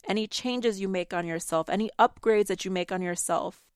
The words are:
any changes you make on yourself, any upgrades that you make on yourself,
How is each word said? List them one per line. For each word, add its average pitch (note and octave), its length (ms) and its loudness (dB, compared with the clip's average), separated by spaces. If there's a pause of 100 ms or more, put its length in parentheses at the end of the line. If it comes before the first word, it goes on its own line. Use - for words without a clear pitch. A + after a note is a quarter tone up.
any G#3+ 180 0
changes A#3+ 540 -2
you F#3+ 80 -2
make F3+ 240 -4
on F3 120 -2
yourself, E3 440 -2
any G#3+ 280 0
upgrades A3 500 4
that F#3 180 -4
you - 40 -4
make F3+ 220 -2
on F#3 100 -2
yourself, F3 600 -2 (140)